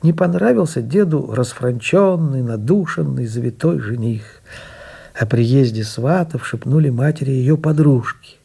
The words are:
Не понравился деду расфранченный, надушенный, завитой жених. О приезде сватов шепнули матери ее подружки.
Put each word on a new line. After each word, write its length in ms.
Не 100
понравился 680
деду 500
расфранченный, 1080
надушенный, 840
завитой 520
жених. 640
О 100
приезде 600
сватов 640
шепнули 440
матери 400
ее 260
подружки. 880